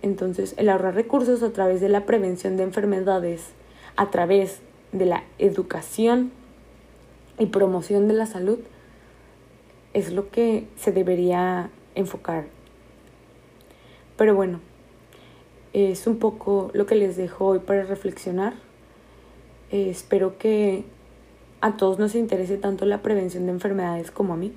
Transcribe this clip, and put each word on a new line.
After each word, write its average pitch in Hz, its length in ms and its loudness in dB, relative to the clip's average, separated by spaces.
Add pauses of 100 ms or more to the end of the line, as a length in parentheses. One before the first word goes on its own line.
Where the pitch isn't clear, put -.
Entonces, 190 560 -4
el 208 140 4
ahorrar 185 240 2
recursos 233 480 2
a 226 100 -2
través 185 300 2
de 196 80 2
la 202 160 2
prevención 190 500 0
de 190 60 0
enfermedades, 190 880 -2 (480)
a 202 140 0
través 185 500 2 (320)
de 190 120 0
la 175 200 0 (140)
educación 214 920 0 (1040)
y 220 80 2
promoción 196 640 2
de 214 60 4
la 220 100 2
salud, 214 360 -2 (1300)
es 175 180 -2
lo 196 180 -4
que 233 360 0 (100)
se - 160 0
debería 180 760 0 (240)
enfocar. 165 520 -6 (1700)
Pero 214 180 6
bueno, 185 260 0 (1120)
es 190 340 2
un 226 120 0
poco 202 560 0
lo 202 120 2
que 220 80 2
les 196 220 2
dejo 185 300 -4
hoy 190 140 4
para 196 240 0
reflexionar. 196 680 -4 (1160)
Eh, 196 200 0
espero 185 480 0
que 208 460 2 (760)
a 214 160 0
todos 190 220 2
nos 214 160 0
interese 196 420 -2
tanto 196 300 -2
la 202 160 0
prevención 180 440 -2
de 180 60 -2
enfermedades 180 580 -4
como 190 240 -2
a - 20 -4
mí. 190 200 -6